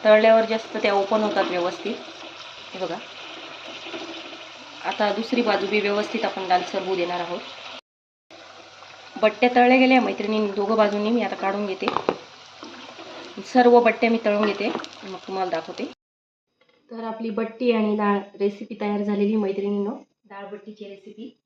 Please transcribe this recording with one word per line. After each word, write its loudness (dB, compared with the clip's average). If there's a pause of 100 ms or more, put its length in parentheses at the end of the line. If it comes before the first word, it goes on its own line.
तळल्यावर 8
जास्त -4
त्या 2
ओपन 2
होतात 0
व्यवस्थित. -2 (800)
हे -10
बघा, -4 (1900)
आता 0
दुसरी 0
बाजू 2
बी 2
व्यवस्थित -2
आपण -4
लालसर 0
होऊ -2
देणार -2
आहोत. -6 (1800)
बट्ट्या 4
तळल्या 8
गेल्या 8
मैत्रिणींनो -2
दोघं 0
बाजूंनी. 2
मी 2
आता -2
काढून -2
घेते. -4 (1600)
सर्व 8
बट्ट्या 2
मी 2
तळून 2
घेते, -2 (340)
मग -12
तुम्हाला -4
दाखवते. -6 (800)
तर -16
आपली -6
बट्टी -2
आणि 2
डाळ 2 (200)
रेसिपी -4
तयार -2
झालेली 2
मैत्रिणींनो, 0 (340)
डाळ -16
बट्टीची -16
रेसिपी. -18